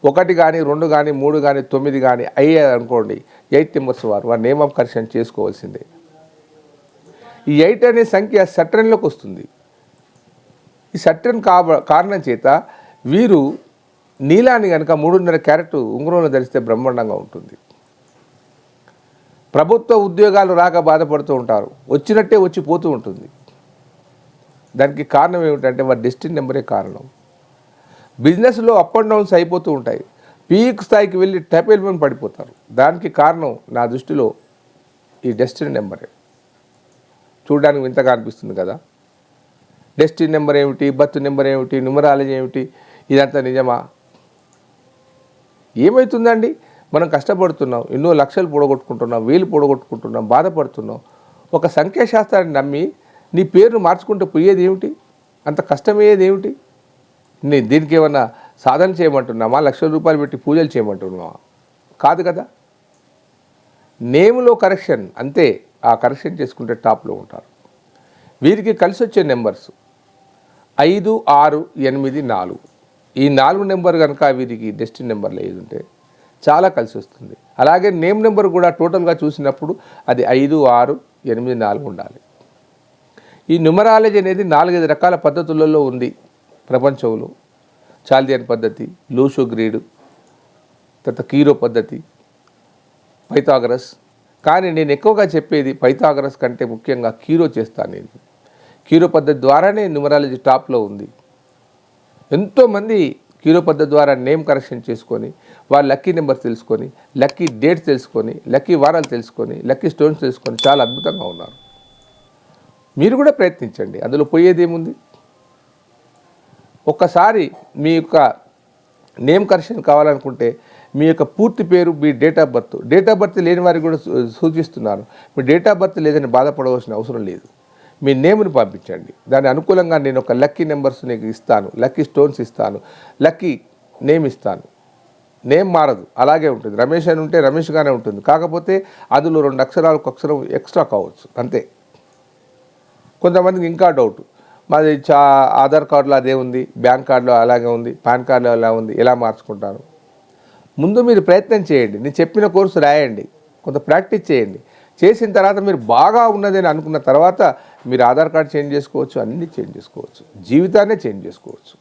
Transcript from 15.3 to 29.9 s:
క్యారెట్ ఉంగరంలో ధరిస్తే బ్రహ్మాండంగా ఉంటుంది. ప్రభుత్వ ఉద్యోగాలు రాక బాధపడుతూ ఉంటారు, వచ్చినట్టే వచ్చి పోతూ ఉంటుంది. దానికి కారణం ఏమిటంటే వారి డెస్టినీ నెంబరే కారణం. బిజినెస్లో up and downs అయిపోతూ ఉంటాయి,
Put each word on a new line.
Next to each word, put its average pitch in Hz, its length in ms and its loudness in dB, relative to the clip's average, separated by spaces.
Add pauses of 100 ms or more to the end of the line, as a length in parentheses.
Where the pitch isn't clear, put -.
క్యారెట్ 160 280 0 (200)
ఉంగరంలో 160 400 0
ధరిస్తే 127 320 -2
బ్రహ్మాండంగా 117 540 -2
ఉంటుంది. - 340 -20 (2000)
ప్రభుత్వ 226 500 2
ఉద్యోగాలు 190 560 4
రాక 175 160 2 (100)
బాధపడుతూ 147 540 0
ఉంటారు, 110 260 -2 (280)
వచ్చినట్టే 214 500 2
వచ్చి 165 240 -6
పోతూ 170 260 -2
ఉంటుంది. 101 300 -14 (1500)
దానికి 143 240 0 (100)
కారణం 170 340 2
ఏమిటంటే 135 400 -2
వారి 120 160 0
డెస్టినీ 127 340 -6
నెంబరే 131 220 -6 (100)
కారణం. 98 320 -6 (1200)
బిజినెస్లో 226 560 2
up 190 180 -2
and 220 120 0
downs 208 260 0
అయిపోతూ 170 400 -2
ఉంటాయి, 113 240 -6 (480)